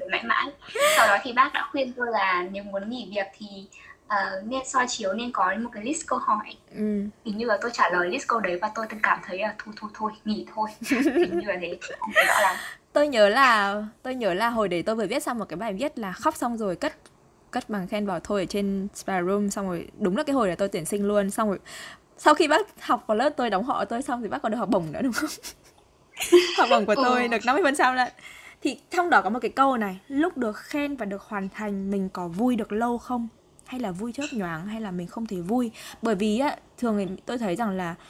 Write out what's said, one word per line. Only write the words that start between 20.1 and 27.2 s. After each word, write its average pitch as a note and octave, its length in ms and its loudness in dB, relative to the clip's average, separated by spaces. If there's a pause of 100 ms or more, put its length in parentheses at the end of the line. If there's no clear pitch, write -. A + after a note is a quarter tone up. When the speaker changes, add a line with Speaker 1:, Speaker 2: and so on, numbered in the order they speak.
Speaker 2:
là D4+ 60 2
cái C#4+ 120 0
hồi A#3 140 4
là F3 60 0
tôi G3 140 0
tuyển G3+ 160 -4
sinh G3+ 240 0
luôn. G3+ 220 4
Xong A3 180 0
rồi F#3 100 0 (600)
sau D4+ 160 6
khi D4+ 140 4
bác D#4+ 180 4 (140)
học B3 260 0
vào G#3+ 100 2
lớp C4 140 2
tôi B3 200 -2
đóng G3 140 0
họ C4 200 -2
tôi A#3 180 -4
xong B3 200 -4
thì G#3 60 -6
bác G3+ 140 -4
còn A3+ 100 0
được A#3 60 -2
học G3+ 100 -2
bổng F3 240 2
nữa - 100 -6
đúng C4 100 0
không? D#4 180 -2 (1000)
<laughs> F4 100 12 (180)
Học C#4+ 120 4
bổng A3+ 160 6
của G#3 80 4
tôi B3 280 4